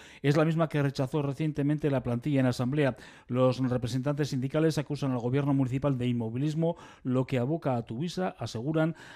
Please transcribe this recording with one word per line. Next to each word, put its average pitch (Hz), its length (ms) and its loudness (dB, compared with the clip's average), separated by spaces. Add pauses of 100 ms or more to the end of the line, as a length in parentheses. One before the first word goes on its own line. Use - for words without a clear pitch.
(220)
es 143 160 4
la 156 80 4
misma 160 240 2
que 147 120 0
rechazó 139 380 0
recientemente 147 720 0
la 131 120 0
plantilla 131 380 0
en 131 60 4
asamblea. 127 500 0 (300)
Los 127 320 2
representantes 131 720 0
sindicales 147 480 0
acusan 143 340 -2
al 123 60 0
gobierno 135 340 0
municipal 135 460 0
de 123 80 -2
inmovilismo, 139 720 -2 (240)
lo 127 240 0
que 131 120 -2
aboca 135 380 0
a 117 80 -2
Tuvisa, 175 540 -4
aseguran, 156 580 -2 (200)